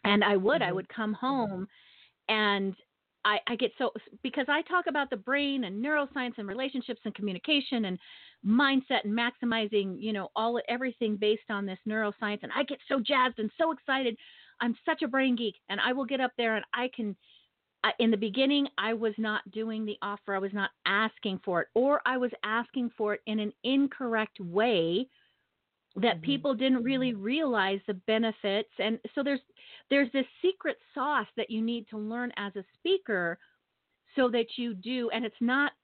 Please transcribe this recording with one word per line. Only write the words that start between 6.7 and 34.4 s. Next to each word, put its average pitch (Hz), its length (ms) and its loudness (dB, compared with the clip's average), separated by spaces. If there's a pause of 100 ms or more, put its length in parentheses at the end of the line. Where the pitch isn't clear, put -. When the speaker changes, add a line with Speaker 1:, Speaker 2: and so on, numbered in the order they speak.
Speaker 1:
and 208 100 -6
communication 220 720 0
and 185 120 -2 (480)
mindset 262 600 2
and 208 120 0
maximizing, 220 840 0
you 214 120 -4
know, 196 240 -4
all, 233 320 0
everything 240 480 -2
based 214 340 0
on 202 160 -2
this 185 220 -6
neuroscience. 208 560 -2
And - 100 -10
I 277 100 0
get 277 160 -4 (100)
so 277 100 2
jazzed 254 400 2
and 220 180 -2
so 320 140 2
excited. 262 460 -2 (420)
I'm 233 160 0 (100)
such 320 160 0
a 302 60 0
brain 262 280 2
geek, 220 200 -4 (140)
and 196 120 -4
I 247 100 2
will 262 140 -2
get 269 160 -2
up 254 160 0
there 226 180 0
and 202 180 -2
I 247 220 -2
can, 208 200 -4 (680)
uh, 220 60 2 (100)
in 226 100 6
the 214 80 4
beginning, 262 500 2 (100)
I 214 160 0
was 220 240 0
not 214 240 -2 (100)
doing 220 340 -4
the 208 160 -4
offer. 202 320 -6
I 190 60 0
was 196 140 -2
not 196 160 -2 (160)
asking 196 580 0
for 175 180 2
it, - 140 -4
or 269 300 4
I 254 120 0
was 247 140 0 (120)
asking 233 540 -2
for 208 180 0
it 208 120 -10
in 214 120 0
an 208 120 -2 (120)
incorrect 254 760 0
way 190 680 2 (880)
that 196 200 2
Speaker 2:
Mm-hmm. 156 80 -12
Speaker 1:
people 277 280 2
didn't 254 300 2
really 254 300 0
realize 208 720 0
the 208 60 -2
benefits. 214 760 0 (100)
And 220 200 0 (140)
so 277 100 -2
there's, 277 160 0 (500)
there's 277 240 4
this 269 120 2 (160)
secret 349 360 0 (160)
sauce 277 340 0 (100)
that 226 120 -4
you 220 120 -2
need 233 280 -2
to 220 80 -10
learn 233 400 -6
as 202 180 -6
a 190 80 -6 (140)
speaker 202 600 0 (800)
so 254 140 4
that 233 280 0